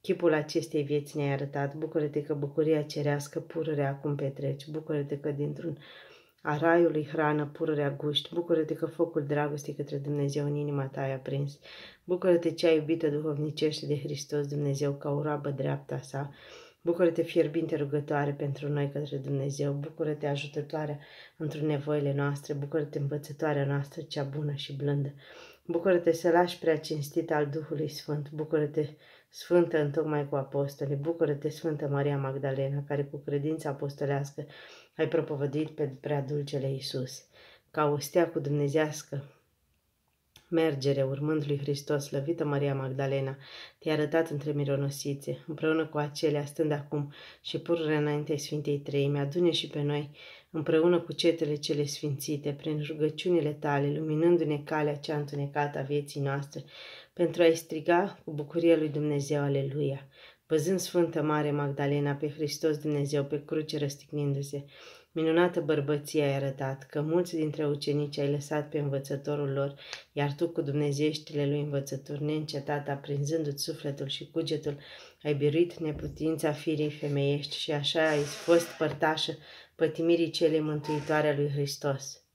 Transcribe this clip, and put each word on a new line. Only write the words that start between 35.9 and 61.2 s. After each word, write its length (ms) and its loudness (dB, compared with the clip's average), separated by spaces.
prea 200 0
dulcele 500 -2
Iisus. 520 -6
Ca 140 2
o 140 4
stea 320 2
cu 80 -2
dumnezească 840 0
mergere, 520 2
urmând 440 0
lui 120 0
Hristos, 460 -2
slăvită 400 -2
Maria 300 2
Magdalena, 640 -2
te-ai 160 0
arătat 360 2
între 220 -4
mironosițe, 960 -2
împreună 400 0
cu 120 -4
acelea, 460 0
stând 280 0
acum 400 -2
și 160 -6
pururea 400 0
înaintea 380 0
Sfintei 420 -2
Treimi, 400 2
adune 320 2
și 160 0
pe 160 -4
noi, 280 0
împreună 500 4
cu 120 -10
cetele 420 2
cele 300 0
sfințite, 680 -4
prin 340 -4
rugăciunile 640 0
tale, 460 2
luminându-ne 680 4
calea 320 0
cea 200 -4
întunecată 600 -2
a 40 -2
vieții 380 -2
noastre, 440 -2
pentru 300 2
a-i 120 8
striga 680 0
cu 60 -10
bucuria 460 4
lui 120 2
Dumnezeu, 540 0
Aleluia. 680 -2
Văzând 320 2
Sfântă 440 2